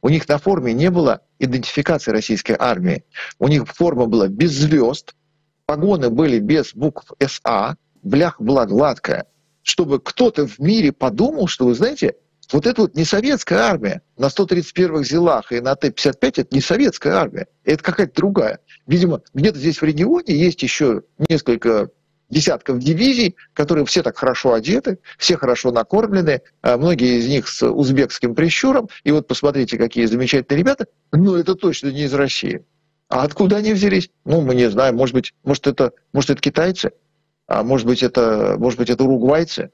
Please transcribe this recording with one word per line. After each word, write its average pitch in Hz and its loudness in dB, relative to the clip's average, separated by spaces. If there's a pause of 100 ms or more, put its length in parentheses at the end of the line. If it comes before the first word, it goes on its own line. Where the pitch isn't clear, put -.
У - 0
них 156 0
на 147 2
форме 143 -2
не 160 2
было 147 0 (180)
идентификации 131 -2
российской 110 -2
армии. 92 -2 (360)
У 120 0
них 139 2
форма 147 0
была 107 2
без 123 0
звезд, 143 0 (520)
погоны 151 0
были 123 2
без 135 -2
букв 143 -6
С 135 -2
А, 113 -2 (280)
бляха 143 0
была 123 2
гладкая. 110 -2 (380)
Чтобы 139 0
кто-то 220 0
в - -16
мире 165 2
подумал, 196 0
что, - -2
вы 123 4
знаете, 180 -2 (380)
вот 147 2
это 233 2
вот - -2
не 160 0
советская 214 0
армия. 185 -2 (160)
На 135 0
сто 196 0
тридцать 175 -2
первых 160 0
Зилах 147 0
и 120 -2
на 131 -2
Т 143 -2
пятьдесят 131 -2
пять 262 0
это - -4
не 135 2
советская 190 0
армия. - -2 (180)
Это 151 0
какая-то 185 -2
другая. 170 0 (260)
Видимо, 170 0 (120)
где-то 156 0
здесь 143 -2
в - -2
регионе 190 0
есть 170 0
еще 123 0 (260)
несколько 117 0 (400)
десятков 139 -2
дивизий, 190 0 (180)
которые 151 0
все 165 -2
так 117 -4
хорошо 127 0
одеты, 180 -2 (180)
все - 0
хорошо 123 0
накормлены, 180 0 (200)
а 123 2
многие 127 2
из 117 -2
них 135 -2
с - -2
узбекским 127 0
прищуром. 226 0 (140)
И 143 0
вот 151 0
посмотрите, 131 -2
какие 117 0
замечательные 127 0
ребята. 262 0 (240)
Но 180 4
это 170 0
точно 165 -2
не 139 -4
из 135 -4
России. 139 -2 (460)
А 127 0
откуда 196 0
они 214 0
взялись? 190 0 (160)
Ну, 165 0
мы 127 0
не 123 4
знаем. 120 0
Может 127 0
быть, - -2 (100)
может, - -2
это, 131 0 (180)
может, - -2
это 139 0
китайцы? 170 -2 (560)
А 107 -2
может 120 0
быть, 123 0
это, 110 2
может 117 -2
быть, 120 -2
это 123 2
уругвайцы? 135 0